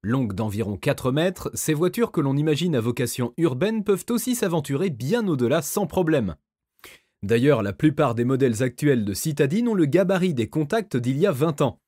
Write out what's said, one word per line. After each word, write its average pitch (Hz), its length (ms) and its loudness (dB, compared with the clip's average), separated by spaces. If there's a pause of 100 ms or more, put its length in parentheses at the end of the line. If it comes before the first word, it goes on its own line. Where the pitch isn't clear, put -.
Longues 117 300 0
d'environ 101 440 -4
quatre 131 360 -2
mètres, 170 420 -2
ces 156 180 -2
voitures 180 380 0
que 170 100 -2
l'on 139 160 0
imagine 156 380 0
à 120 60 2
vocation 120 560 -2
urbaine 170 480 0
peuvent 196 260 0
aussi 240 240 -2
s'aventurer 170 560 -2
bien 147 380 -2
au-delà 139 340 2
sans 202 240 -2
problème. 147 480 0 (880)
D'ailleurs, 117 400 4
la 98 100 -2
plupart 143 440 2
des 120 80 0
modèles 127 400 2
actuels 127 400 2
de 95 100 -2
citadines 160 540 0
ont 220 60 0
le 170 120 4
gabarit 180 480 2
des 113 140 0
contacts 156 480 -2
d'il 123 200 0
y 175 100 2
a 190 60 2
vingt 143 280 -2
ans. 135 280 0